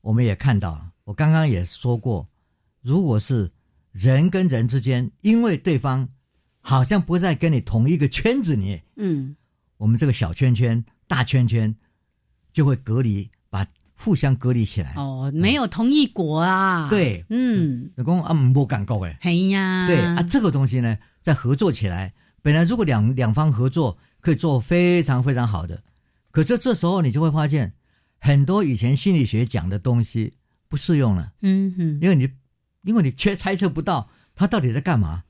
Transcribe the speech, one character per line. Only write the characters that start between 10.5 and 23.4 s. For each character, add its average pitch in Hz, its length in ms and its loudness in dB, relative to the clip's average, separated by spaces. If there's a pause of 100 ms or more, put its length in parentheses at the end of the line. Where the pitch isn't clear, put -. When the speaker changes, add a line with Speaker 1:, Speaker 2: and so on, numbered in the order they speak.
Speaker 1:
圈、 113 320 0 (220)
大 127 160 -2
圈 123 240 2
圈 110 260 0 (800)
就 151 140 2
会 139 80 2
隔 113 260 -4
离， 104 300 -2 (180)
把 98 160 -4 (300)
互 196 220 0
相 135 180 0
隔 127 180 -2
离 120 120 2
起 101 180 -4
来。 69 140 -8
Speaker 2:
哦， 135 360 -6
没 180 220 2
有 277 140 0
同 226 200 -2
一 294 200 2
国 156 320 -2
啊。 185 500 0
Speaker 1:
对。 123 380 0
Speaker 2:
嗯。 190 680 -2
Speaker 1:
就 123 60 -6
说， 170 180 0
啊， 165 140 -2 (180)
不 135 140 2
敢 104 180 -4
讲 107 180 -4
耶。 82 180 -8
Speaker 2:
嘿 175 300 0
呀。 185 360 0
Speaker 1:
对， 175 140 2
啊， 170 240 0
这 240 160 0
个 196 100 2
东 135 160 0
西 123 140 0
呢， 113 180 -2 (240)
在 160 100 0
合 135 220 0
作 170 160 0
起 107 160 -4
来， 92 260 -6 (300)
本 147 100 2
来 165 120 4
如 190 100 0
果 226 100 0
两， 120 300 2
两 120 180 0
方 151 200 2